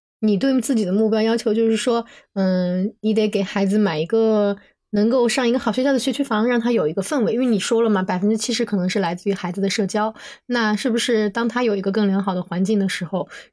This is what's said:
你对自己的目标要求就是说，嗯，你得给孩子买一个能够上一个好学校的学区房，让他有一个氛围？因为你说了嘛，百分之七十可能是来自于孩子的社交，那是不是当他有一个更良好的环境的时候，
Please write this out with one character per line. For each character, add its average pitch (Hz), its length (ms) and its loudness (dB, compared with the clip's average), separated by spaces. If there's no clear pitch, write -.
你 214 160 2
对 262 240 2
自 247 160 0
己 214 80 2
的 180 80 -2
目 214 180 2
标 220 100 2
要 226 160 2
求 226 160 0
就 226 160 2
是 226 80 2
说， 233 300 0
嗯， 185 680 0
你 214 120 0
得 214 160 2
给 202 140 0
孩 196 240 0
子 196 120 2
买 185 200 2
一 160 80 -2
个 214 500 2
能 208 200 2
够 240 180 2
上 247 200 0
一 - 20 2
个 247 80 2
好 240 140 -2
学 254 100 -2
校 277 100 2
的 269 60 2
学 262 140 -2
区 269 100 -2
房， 220 240 0
让 240 140 0
他 226 100 0
有 208 160 2
一 151 60 -2
个 185 100 -4
氛 262 220 -2
围？ 180 80 0
因 233 80 -2
为 262 60 0
你 226 120 2
说 226 240 0
了 226 80 2
嘛， 202 100 2
百 185 160 -2
分 196 140 0
之 226 60 0
七 214 160 -4
十 226 120 -2
可 220 120 -2
能 180 120 0
是 202 120 -2
来 180 160 -2
自 - 120 -8
于 196 60 0
孩 180 160 -6
子 180 100 -6
的 196 80 0
社 202 200 -2
交， 214 260 -2
那 226 300 0
是 233 120 -2
不 226 80 0
是 220 340 0
当 233 180 -2
他 247 160 -2
有 220 100 0
一 196 80 -2
个 196 80 -2
更 208 160 2
良 196 160 2
好 196 100 -2
的 180 80 -2
环 175 240 -2
境 208 140 2
的 196 100 2
时 - 160 -6
候， 175 240 -4